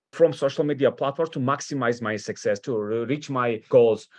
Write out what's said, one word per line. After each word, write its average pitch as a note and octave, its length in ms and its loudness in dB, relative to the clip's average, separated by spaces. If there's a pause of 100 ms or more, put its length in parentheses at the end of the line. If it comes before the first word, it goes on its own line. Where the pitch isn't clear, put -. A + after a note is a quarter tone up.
(120)
from E3 180 4
social C#3 320 -2
media C#3 260 2
platforms C#3 420 -4
to D3+ 80 -8
maximize B2+ 640 -2
my G#2+ 140 -4
success, G2+ 460 -4
to B2 160 -4
re-, A2 260 -2
reach D3 260 -6
my A#2+ 380 -2
goals, A#2 400 4 (120)